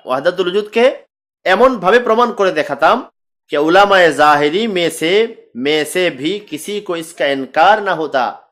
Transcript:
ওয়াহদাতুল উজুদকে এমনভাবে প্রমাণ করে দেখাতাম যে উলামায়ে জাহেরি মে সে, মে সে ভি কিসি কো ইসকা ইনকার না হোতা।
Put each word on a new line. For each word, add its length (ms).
ওয়াহদাতুল 440
উজুদকে 560
এমনভাবে 560
প্রমাণ 320
করে 200
দেখাতাম 580
যে 80
উলামায়ে 540
জাহেরি 540
মে 240
সে, 440
মে 280
সে 260
ভি 300
কিসি 400
কো 160
ইসকা 300
ইনকার 560
না 120
হোতা। 580